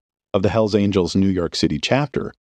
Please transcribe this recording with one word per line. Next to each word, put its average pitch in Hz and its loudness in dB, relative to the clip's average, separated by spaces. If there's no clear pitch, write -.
of 98 0
the 104 2
Hell's 110 2
Angels 101 0
New 98 4
York 87 -2
City 80 0
chapter, - -2